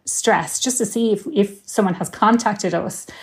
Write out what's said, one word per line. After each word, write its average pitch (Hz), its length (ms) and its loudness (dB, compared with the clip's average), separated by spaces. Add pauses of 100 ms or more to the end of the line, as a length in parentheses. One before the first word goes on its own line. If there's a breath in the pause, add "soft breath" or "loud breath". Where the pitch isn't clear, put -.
stress - 560 -2
just 254 180 -2
to 226 80 0
see 226 260 0
if, 202 200 -2
if 202 340 0
someone 185 280 0
has - 140 -6
contacted 208 640 2
us. - 320 -6 (160 loud breath)